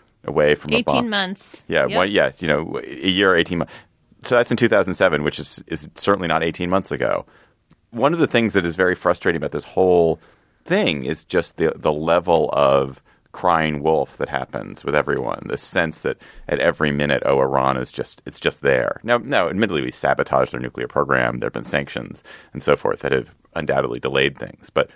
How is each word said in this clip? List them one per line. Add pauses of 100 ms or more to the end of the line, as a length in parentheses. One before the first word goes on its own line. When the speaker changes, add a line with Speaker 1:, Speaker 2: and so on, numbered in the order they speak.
(240)
Speaker 1:
away
from
a
Speaker 2:
Eighteen
Speaker 1:
bomb.
Speaker 2:
months.
Speaker 1:
Yeah,
Speaker 2:
Yep.
Speaker 1:
one,
yes,
you
know,
a
year,
eighteen
months. (500)
So
that's
in
two
thousand
seven,
which
is,
is
certainly
not
eighteen
months
ago. (640)
One
of
the
things
that
is
very
frustrating
about
this
whole (440)
thing
is
just
the,
the
level
of (320)
crying
wolf
that
happens
with
everyone,
the
sense
that (300)
at
every
minute,
oh,
Iran
is
just,
it's
just
there.
Now,
now,
admittedly,
we
sabotaged
their
nuclear
program.
There
have
been
sanctions (300)
and
so
forth
that
have (200)
undoubtedly
delayed
things.
But